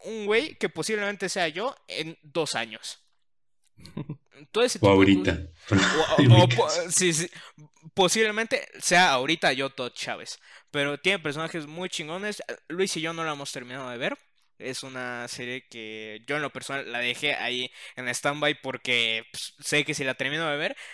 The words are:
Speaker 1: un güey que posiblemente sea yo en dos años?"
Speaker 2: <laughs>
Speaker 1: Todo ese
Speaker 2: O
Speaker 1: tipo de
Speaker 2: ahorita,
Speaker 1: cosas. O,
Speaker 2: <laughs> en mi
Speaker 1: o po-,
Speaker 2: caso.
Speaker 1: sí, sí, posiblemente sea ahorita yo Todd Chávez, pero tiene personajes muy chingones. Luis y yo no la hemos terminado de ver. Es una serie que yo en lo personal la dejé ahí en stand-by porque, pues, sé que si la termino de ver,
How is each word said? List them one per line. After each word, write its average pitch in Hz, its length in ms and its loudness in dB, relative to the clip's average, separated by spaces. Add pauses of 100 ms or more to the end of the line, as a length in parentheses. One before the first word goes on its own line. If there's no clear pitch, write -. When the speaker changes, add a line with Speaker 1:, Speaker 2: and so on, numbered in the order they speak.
Speaker 1:
un 214 260 -8
güey 233 300 0
que 196 120 -2
posiblemente 202 600 -4
sea 175 200 -2
yo 196 260 -6 (140)
en 160 340 -8
dos 151 320 -4
años?" 113 460 -8 (800)
Speaker 2:
<laughs> - 400 -12 (340)
Speaker 1:
Todo 226 120 2
ese 247 140 0
Speaker 2:
O - 20 -18
Speaker 1:
tipo 104 80 8
de 98 60 8
Speaker 2:
ahorita, 95 460 6 (280)
Speaker 1:
cosas. 101 280 4 (220)
O, 147 40 10
Speaker 2:
<laughs> - 0 -
en 127 60 8
mi 180 140 12
Speaker 1:
o 180 60 8
po-, - 160 2
Speaker 2:
caso. 170 260 -2
Speaker 1:
sí, 175 220 4
sí, 165 180 -2 (640)
posiblemente 214 760 2 (120)
sea 180 300 6
ahorita 143 420 2
yo 135 180 -2
Todd 123 220 -8
Chávez, - 460 -8 (320)
pero 143 280 -2
tiene 196 200 0
personajes 160 480 -6
muy 170 220 -10
chingones. 180 540 -8 (260)
Luis 185 280 -2
y 170 40 -6
yo 160 120 -4
no 165 120 -6
la 160 80 -4
hemos 143 200 -10
terminado 127 380 -10
de 120 80 -8
ver. 185 200 -6 (400)
Es 127 240 -10
una 123 460 -10
serie 123 400 -10
que 110 580 -14
yo 143 100 -4
en 151 60 -4
lo 139 80 -4
personal 135 420 -8
la 120 60 -4
dejé 123 360 0
ahí 123 360 -4 (260)
en 127 120 -6
stand-by 147 520 0
porque, 120 720 0
pues, - 280 -10
sé 147 240 0
que 151 100 -4
si 143 100 -4
la 131 100 -2
termino 151 340 -4
de 147 80 -2
ver, 185 200 -4 (180)